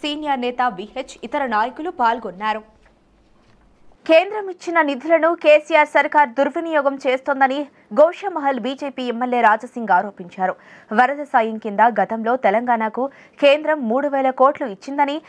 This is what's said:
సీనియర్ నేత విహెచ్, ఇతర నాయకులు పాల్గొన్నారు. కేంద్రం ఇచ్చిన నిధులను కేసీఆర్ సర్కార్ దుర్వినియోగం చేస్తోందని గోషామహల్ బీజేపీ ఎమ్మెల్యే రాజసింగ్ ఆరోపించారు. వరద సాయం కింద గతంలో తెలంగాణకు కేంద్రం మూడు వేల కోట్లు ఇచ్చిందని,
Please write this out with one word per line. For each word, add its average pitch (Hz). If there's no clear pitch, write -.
సీనియర్ 294
నేత 247
విహెచ్, 214
ఇతర 262
నాయకులు 254
పాల్గొన్నారు. 220
కేంద్రం 392
ఇచ్చిన 349
నిధులను 302
కేసీఆర్ 302
సర్కార్ 294
దుర్వినియోగం 277
చేస్తోందని 269
గోషామహల్ 311
బీజేపీ 262
ఎమ్మెల్యే 240
రాజసింగ్ 220
ఆరోపించారు. 185
వరద 254
సాయం 226
కింద 208
గతంలో 226
తెలంగాణకు 233
కేంద్రం 302
మూడు 277
వేల 269
కోట్లు 269
ఇచ్చిందని, 277